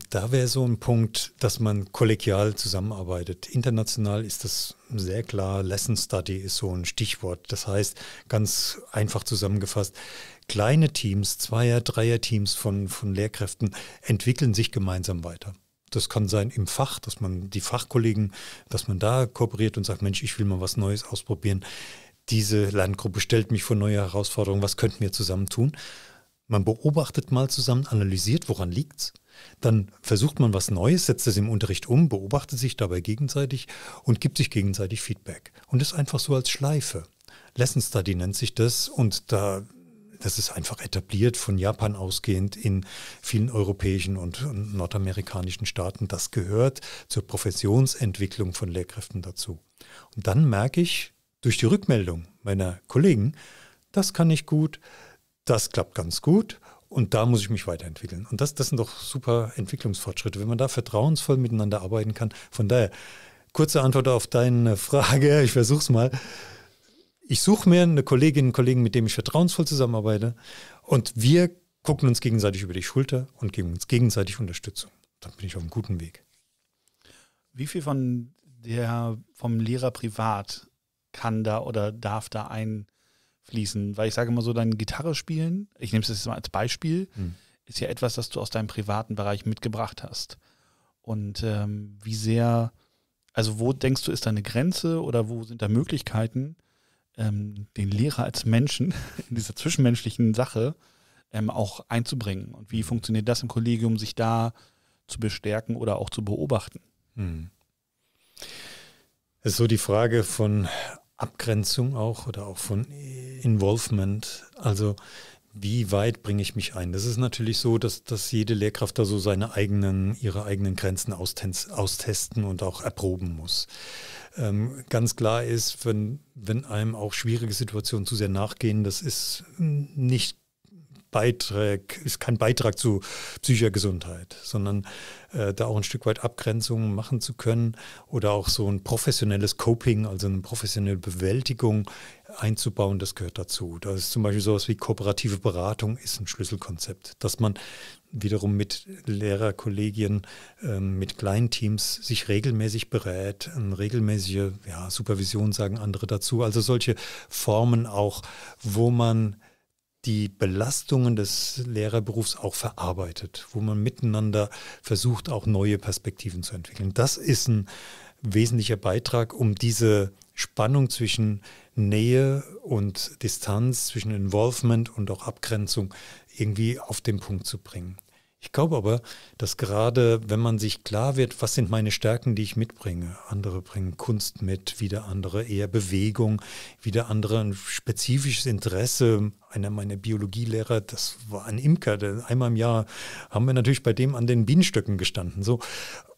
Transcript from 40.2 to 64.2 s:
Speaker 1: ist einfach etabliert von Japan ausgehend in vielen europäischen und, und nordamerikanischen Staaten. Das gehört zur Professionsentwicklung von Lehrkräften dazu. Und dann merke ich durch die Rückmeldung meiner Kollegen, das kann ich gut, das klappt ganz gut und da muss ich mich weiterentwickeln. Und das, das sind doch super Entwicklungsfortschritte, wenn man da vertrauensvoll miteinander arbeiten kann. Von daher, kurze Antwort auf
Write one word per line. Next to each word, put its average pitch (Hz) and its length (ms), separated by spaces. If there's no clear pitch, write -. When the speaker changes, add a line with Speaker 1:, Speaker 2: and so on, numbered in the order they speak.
Speaker 1:
ist - 120
einfach - 300
etabliert 104 560
von 98 220
Japan 104 360
ausgehend 95 600
in 98 300
vielen 110 300
europäischen 98 680
und, 87 260
und 104 300
nordamerikanischen 95 960
Staaten. 92 400
Das - 240
gehört 110 500
zur - 180
Professionsentwicklung 101 1300
von 92 160
Lehrkräften 90 520
dazu. 90 380
Und 107 120
dann 131 220
merke 113 320
ich - 320
durch 117 160
die - 100
Rückmeldung 101 580
meiner 95 460
Kollegen, 139 480
das 190 220
kann 165 180
ich - 160
gut, 156 320
das 117 240
klappt - 260
ganz 85 260
gut 208 380
und 117 240
da 113 120
muss 117 160
ich 101 80
mich 107 180
weiterentwickeln. 87 600
Und 107 120
das, 139 140
das 131 140
sind 131 100
doch - 200
super 117 560
Entwicklungsfortschritte, 98 840
wenn 107 60
man 117 100
da 131 100
vertrauensvoll 135 680
miteinander 110 440
arbeiten 107 320
kann. 110 200
Von 107 160
daher, 113 240
kurze 151 280
Antwort 131 280
auf 123 180